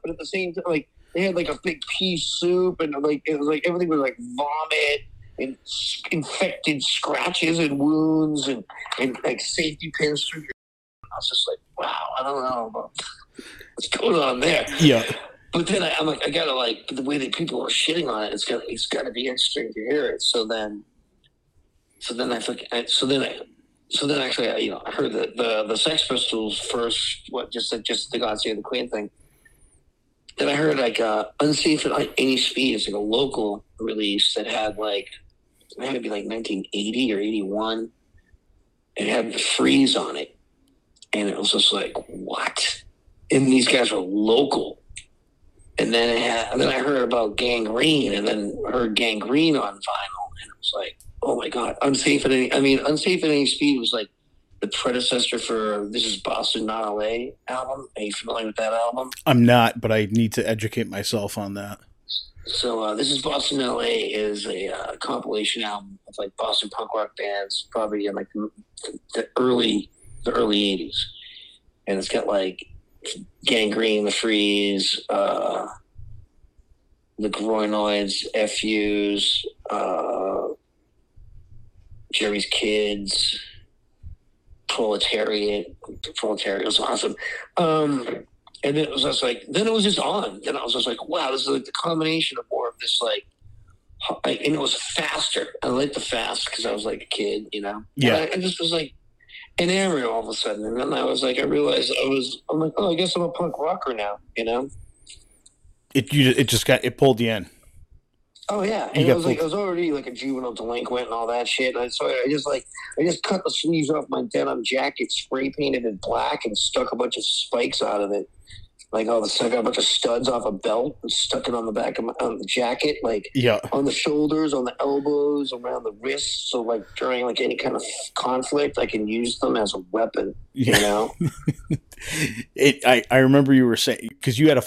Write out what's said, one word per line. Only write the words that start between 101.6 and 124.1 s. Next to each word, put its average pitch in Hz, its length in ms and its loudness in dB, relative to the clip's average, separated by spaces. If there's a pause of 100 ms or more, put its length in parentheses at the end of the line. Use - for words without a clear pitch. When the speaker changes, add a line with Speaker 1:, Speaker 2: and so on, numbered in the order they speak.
Speaker 1:
I 135 160 0
was, 131 420 -2
I'm 156 80 0
like, 160 180 0
"Oh, 202 140 2
I 165 60 2
guess 180 180 0
I'm 175 80 0
a 170 60 0
punk 170 300 -4
rocker 156 360 -2
now," 104 240 -6 (180)
you 113 80 -4
know? 123 260 -2 (1200)
Speaker 2:
It, - 180 0
you, 139 180 6
it 127 180 4
just - 180 2
got, 127 180 4
it 117 140 -2
pulled 131 220 6
you 117 100 2
in. 107 200 -4 (960)
Speaker 1:
Oh, 202 140 -2
yeah. 202 240 -2
Speaker 2:
You - 80 -12
Speaker 1:
And - 120 4
Speaker 2:
got 135 60 8
Speaker 1:
I 120 40 6
was - 100 -2
like, 175 120 2
Speaker 2:
pulled. 156 140 0
Speaker 1:
I 185 40 -2
was 202 100 -2
already, 170 260 0
like, 135 140 -4
a 131 60 -10
juvenile 127 400 -6
delinquent 120 540 -4
and 113 80 -6
all 117 140 -2
that 120 200 0
shit. 131 280 0
And 120 80 -2
I, 123 40 -4
so 143 180 -4
I 131 220 0
just, 143 180 0
like, 143 200 -2 (320)
I 147 60 2
just 170 180 0
cut 185 220 0
the 156 60 -2
sleeves 156 400 0
off 151 180 0
my 127 140 -2
denim 127 420 -2
jacket, 131 480 -2
spray 135 440 -2
painted 135 280 0
it 104 160 -4
black, 123 440 -2
and 107 140 -4
stuck - 340 0
a 120 40 -2
bunch 120 200 -2
of 107 80 -6
spikes - 560 0
out 107 220 0
of 101 100 -2
it. 101 160 -2 (640)
Like, 110 160 0
all 117 100 4
of 107 60 2
a 101 40 -2
sudden, 117 240 0
I 123 40 4
got 120 40 2
a 110 40 0
bunch 104 140 0
of - 60 4
studs 120 440 2
off 120 160 0
a 107 80 0
belt 113 500 0
and 120 80 -8
stuck - 380 0
it 120 60 0
on 117 120 -2
the 110 60 -2
back 120 260 -2
of 117 60 -4
my, 120 160 -4
on 117 180 0
the - 60 -8
jacket, 127 580 0
like, 110 320 -2
Speaker 2:
Yeah. 123 240 4 (140)
Speaker 1:
on 139 140 2
the 139 60 2
shoulders, 151 600 2